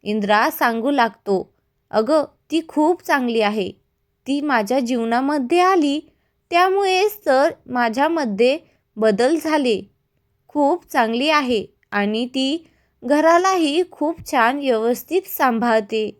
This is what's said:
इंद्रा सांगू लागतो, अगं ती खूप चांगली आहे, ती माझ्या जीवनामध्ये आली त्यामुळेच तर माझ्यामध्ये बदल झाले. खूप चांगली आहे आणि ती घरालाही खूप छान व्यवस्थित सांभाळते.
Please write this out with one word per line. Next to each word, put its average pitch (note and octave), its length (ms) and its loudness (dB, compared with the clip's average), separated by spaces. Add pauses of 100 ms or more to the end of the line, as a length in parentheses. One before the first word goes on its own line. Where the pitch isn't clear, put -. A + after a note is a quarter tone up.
इंद्रा G#3 460 0
सांगू A3+ 400 -2
लागतो, A3+ 460 0 (540)
अगं C4+ 340 0 (260)
ती D#4+ 180 0
खूप D#4 340 0
चांगली B3 380 -2
आहे, G#3 300 -2 (560)
ती C#4+ 160 -2
माझ्या B3 380 0
जीवनामध्ये B3 800 0
आली E4 380 2 (520)
त्यामुळेच F#4+ 760 2
तर C#4+ 240 2 (180)
माझ्यामध्ये B3 920 0 (380)
बदल A3 400 2
झाले. D4+ 440 0 (680)
खूप D4 380 0
चांगली A#3+ 440 0
आहे B3+ 340 0 (280)
आणि G#3+ 340 -2
ती C4+ 380 -4 (380)
घरालाही E4 880 2
खूप D#4 360 -6
छान B3+ 320 0
व्यवस्थित B3 680 -2
सांभाळते. A3+ 920 -2